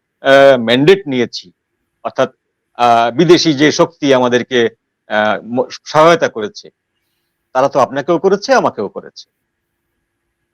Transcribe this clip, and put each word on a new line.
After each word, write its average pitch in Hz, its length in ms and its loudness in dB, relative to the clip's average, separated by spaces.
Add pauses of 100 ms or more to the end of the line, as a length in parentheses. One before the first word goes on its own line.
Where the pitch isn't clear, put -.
(300)
আহ, 139 260 6 (100)
ম্যান্ডেট 147 340 2 (120)
নিয়েছি, 120 340 -6 (600)
অর্থাৎ, 123 240 -4 (480)
আহ, 117 300 2 (100)
বিদেশি 165 360 2
যে 147 180 0
শক্তি 160 420 -4
আমাদেরকে, 123 440 -2 (520)
আহ, 107 260 -2 (180)
ম-, 123 140 -4 (160)
সহায়তা 160 440 2
করেছে, 104 380 -12 (840)
তারা 131 160 0
তো 143 120 -4
আপনাকেও 139 380 -2
করেছে, 196 360 -2
আমাকেও 120 340 -2
করেছে। - 380 -18 (1300)